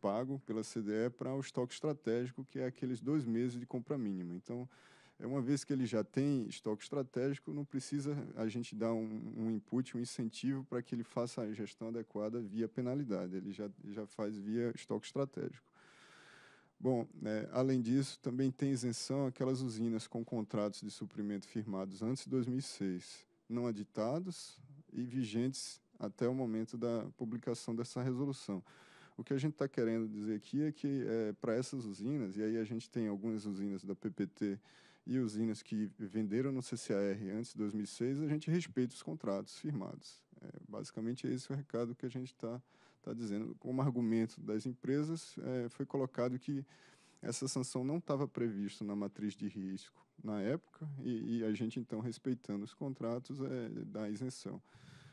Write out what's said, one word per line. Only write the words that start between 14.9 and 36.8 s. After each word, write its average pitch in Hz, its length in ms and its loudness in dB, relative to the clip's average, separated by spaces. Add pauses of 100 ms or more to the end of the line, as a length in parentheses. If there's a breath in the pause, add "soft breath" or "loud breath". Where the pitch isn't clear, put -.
estratégico. - 580 -4 (1120 loud breath)
Bom, 123 280 2 (180)
é, 107 280 -2
além 131 280 4
disso, 131 380 4
também 131 320 2
tem 139 220 2
isenção 127 540 0
aquelas 127 360 0
usinas 113 460 0
com 117 140 -2
contratos 107 600 0
de 107 80 -6
suprimento 104 560 -4
firmados 98 560 -2
antes 123 220 0
de 131 60 -10
dois 127 160 2
mil 127 120 0
e 143 40 0
seis, - 640 -4 (240)
não 120 180 0
aditados 120 920 -2 (320)
e 123 120 -2
vigentes 120 760 0 (180)
até 107 300 0
o 127 60 4
momento 113 420 0
da 117 300 0 (100)
publicação 117 580 -2
dessa 123 280 -2
resolução. 127 600 0 (540 loud breath)
O 113 80 -6
que - 80 -2
a 139 60 4
gente 151 160 2
tá 139 120 2
querendo 113 400 2
dizer 107 280 -2
aqui 139 300 0
é 156 80 2
que, 139 340 0
é, 110 340 2
pra 113 140 2
essas 127 320 0
usinas, 101 500 0
e 107 60 0
aí 113 160 2
a 110 60 2
gente 113 260 -4
tem 113 180 2
algumas 104 380 0
usinas 98 360 0
da 95 120 -4
P 107 160 -2
P 98 160 2
T 101 320 0 (480 loud breath)
e 127 120 2
usinas 110 440 2
que 107 340 0
venderam 110 560 2
no 131 80 0
C 120 160 -2
C - 160 -2